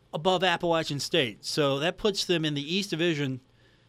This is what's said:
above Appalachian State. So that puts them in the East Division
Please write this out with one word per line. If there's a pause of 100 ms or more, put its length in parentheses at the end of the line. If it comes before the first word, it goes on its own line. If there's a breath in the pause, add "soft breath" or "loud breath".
(120)
above
Appalachian
State.
So
that
puts
them
in
the
East
Division (480 soft breath)